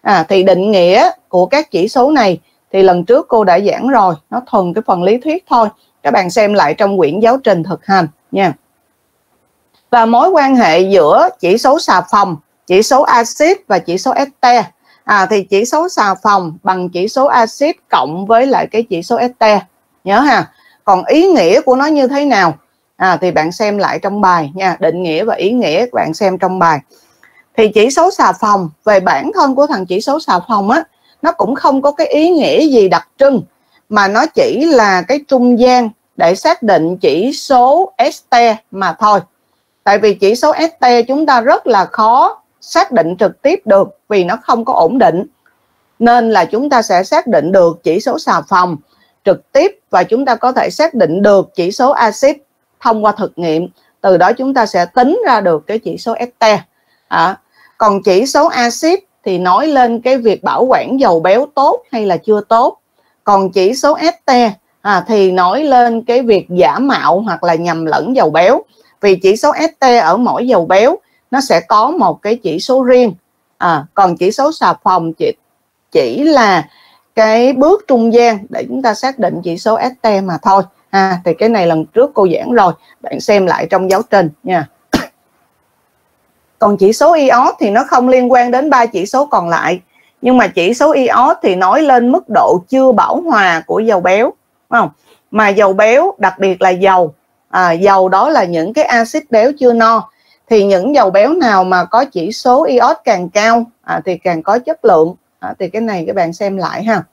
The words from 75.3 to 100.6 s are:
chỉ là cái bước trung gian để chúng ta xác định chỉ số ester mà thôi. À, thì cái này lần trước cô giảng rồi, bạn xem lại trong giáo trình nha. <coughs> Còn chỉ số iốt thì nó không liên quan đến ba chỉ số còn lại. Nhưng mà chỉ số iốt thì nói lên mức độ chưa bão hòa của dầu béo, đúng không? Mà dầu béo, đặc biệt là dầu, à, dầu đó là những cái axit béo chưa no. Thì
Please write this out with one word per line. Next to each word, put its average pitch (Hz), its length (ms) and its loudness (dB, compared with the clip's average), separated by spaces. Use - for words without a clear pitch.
chỉ 247 320 -2
là 220 440 2
cái 226 380 2
bước 311 340 2
trung 233 260 0
gian 233 240 2
để - 200 -8
chúng 254 120 -8
ta 233 120 0
xác 262 260 -6
định 170 240 -4
chỉ 170 140 -6
số 220 180 -2
ester 220 480 -2
mà 180 180 -6
thôi. 196 220 2
À, 190 360 -2
thì 170 80 0
cái 220 160 0
này 196 180 0
lần 160 180 0
trước 277 280 0
cô 190 220 2
giảng - 160 -6
rồi, 190 220 2
bạn - 180 -10
xem 202 260 0
lại 160 240 -4
trong 185 220 -2
giáo 190 180 0
trình 185 200 2
nha. 175 240 -4
<coughs> - 80 -2
Còn 208 180 2
chỉ 196 160 2
số 302 200 2
iốt 269 460 2
thì 226 100 -2
nó 226 140 0
không 254 260 0
liên 254 220 2
quan 247 200 2
đến 277 180 -2
ba 247 160 2
chỉ 196 200 -6
số 269 200 -2
còn 185 240 -2
lại. 170 320 -4
Nhưng 254 160 2
mà 214 100 2
chỉ 226 260 -2
số 285 180 2
iốt 277 500 2
thì 196 140 0
nói 190 260 2
lên 254 300 2
mức 359 120 0
độ 160 360 2
chưa 262 220 2
bão 220 300 0
hòa 196 460 0
của 175 120 -2
dầu 214 200 0
béo, 190 260 0
đúng - 540 -6
không? 165 100 -2
Mà 208 180 0
dầu 196 240 0
béo, 240 440 2
đặc 185 220 -4
biệt 185 220 -2
là 190 80 2
dầu, 180 440 0
à, 180 220 0
dầu 185 380 2
đó 202 200 0
là 262 140 0
những 175 300 -4
cái 302 120 0
axit 240 460 -2
béo 226 280 2
chưa 247 140 2
no. 226 360 0
Thì 208 160 2